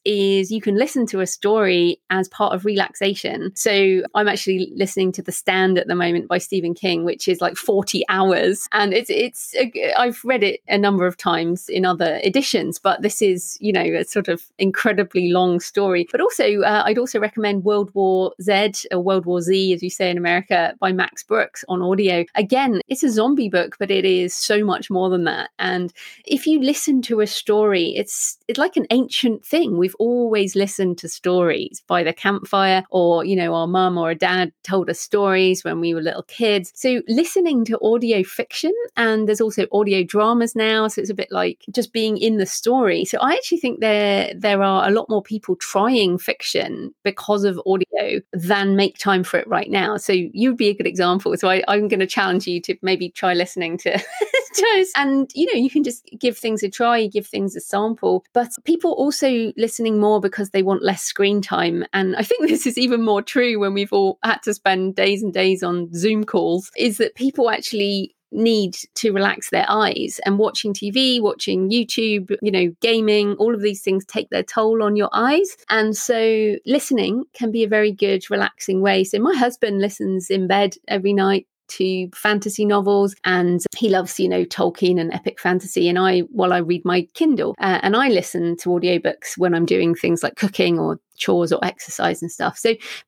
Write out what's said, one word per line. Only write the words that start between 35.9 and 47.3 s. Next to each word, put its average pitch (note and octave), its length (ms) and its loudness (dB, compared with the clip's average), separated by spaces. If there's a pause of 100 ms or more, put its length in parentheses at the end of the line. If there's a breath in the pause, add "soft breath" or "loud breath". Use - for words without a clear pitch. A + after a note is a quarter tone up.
were E3 80 -4
little E3 220 -6
kids. G#3 500 -2
So B3+ 340 0
listening D4+ 580 0
to A3 180 -2
audio A3+ 400 2
fiction, - 500 -4 (220)
and A3 320 0
there's G#3+ 140 2
also G#3+ 300 0
audio G3+ 320 2
dramas A3+ 520 2
now, A3 320 2
so G#3+ 140 -6
it's G3+ 100 -4
a F#3+ 40 -8
bit - 160 -6
like F3+ 400 -2
just - 220 -4
being A3 240 0
in A3 200 2
the F#3+ 100 2
story. G#3 580 0
So - 140 -2
I C#4+ 140 2
actually G#4 260 -2
think A3 220 -4
there, G#3 540 2
there G3+ 280 0
are G3 240 2
a G3 40 4
lot - 180 0
more G#3+ 120 0
people G#3 360 -4
trying G3+ 600 2
fiction - 600 -4 (260)
because G3+ 400 -2